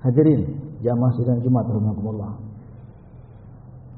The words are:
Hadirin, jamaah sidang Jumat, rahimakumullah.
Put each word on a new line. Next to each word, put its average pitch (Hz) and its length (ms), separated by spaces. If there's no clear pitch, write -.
Hadirin, 131 400
jamaah 120 320
sidang 120 240
Jumat, 123 240
rahimakumullah. 104 720